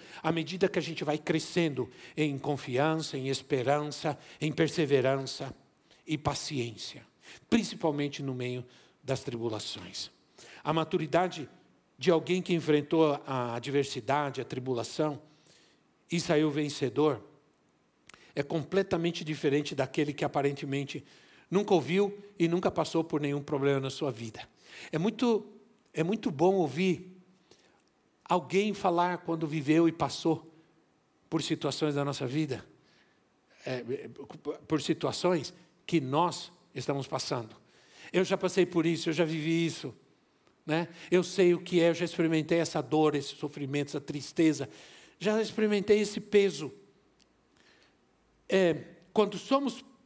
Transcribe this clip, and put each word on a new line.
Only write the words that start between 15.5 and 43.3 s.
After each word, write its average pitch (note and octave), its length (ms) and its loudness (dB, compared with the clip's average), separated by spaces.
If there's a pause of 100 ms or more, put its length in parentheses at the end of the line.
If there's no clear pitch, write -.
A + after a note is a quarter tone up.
e E3+ 80 0
saiu D#3 320 2
vencedor, C#3+ 720 0 (1120)
é D3 80 -2
completamente E3+ 840 -2
diferente D3 500 0
daquele C#3+ 380 -2
que C#3 120 -4
aparentemente C#3+ 800 -2 (460)
nunca G3+ 240 2
ouviu F#3 420 2 (220)
e E3+ 100 4
nunca F3+ 220 2
passou D#3+ 340 0
por D#3+ 160 -2
nenhum C#3+ 220 -2
problema C#3 380 2
na C3 100 -4
sua C#3+ 200 -4
vida. A2+ 300 -10 (500)
É D#3 80 -2
muito, G#3+ 480 0 (460)
é D3+ 100 -2
muito A3 280 -2
bom E3+ 240 4
ouvir F3 640 0 (1080)
alguém F3+ 480 2
falar F3 460 0
quando E3 280 -4
viveu D#3 420 4
e D#3+ 40 2
passou D#3+ 600 -2 (760)
por D#3+ 140 -2
situações D3+ 540 -2
da C#3+ 80 0
nossa C#3 220 -4
vida, C3 380 -2 (1040)
é, C3 120 -4
é, A#2+ 320 -8 (560)
por D#3 140 0
situações D#3 720 0 (340)
que E3 140 2
nós D3 520 0 (220)
estamos C#3 340 -4
passando. B2 480 -4 (560)
"Eu F#3 120 4
já F#3+ 120 0
passei F#3 280 2
por E3 220 0
isso, E3 220 0
eu E3 40 0
já D#3+ 120 2
vivi D#3+ 420 0
isso, C#3 280 -6 (680)
né? E3 240 0 (220)
Eu F3+ 140 4
sei F3+ 280 4
o E3+ 80 2
que F3 200 2
é, E3+ 100 6
eu E3 40 2
já F3 100 -2
experimentei E3 540 2
essa D#3+ 220 0
dor, D3 360 2
esse C#3+ 180 -4